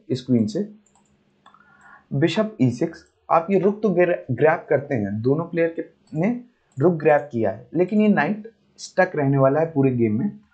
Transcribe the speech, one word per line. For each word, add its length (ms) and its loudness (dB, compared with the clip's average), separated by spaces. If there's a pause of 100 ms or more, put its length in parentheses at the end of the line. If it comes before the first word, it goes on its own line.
इस 140 -4
queen 240 2
से, 260 -6 (1400)
bishop 480 -2
ई 100 4
सिक्स। 340 -6 (260)
आप 200 2
ये 80 2
rook 240 0
तो 80 0
ग्रै-, 400 0
grab 400 2
करते 240 0
हैं, 280 -4
दोनों 220 0
player 360 -2
के 20 -12 (380)
ने 200 -2 (380)
rook 160 2
grab 260 4
किया 300 -4
है, 240 -14
लेकिन 260 0
ये 80 4
knight 440 0 (260)
stuck 380 -2
रहने 220 2
वाला 220 4
है 120 -2
पूरे 180 2
game 280 0
में 220 -4 (140)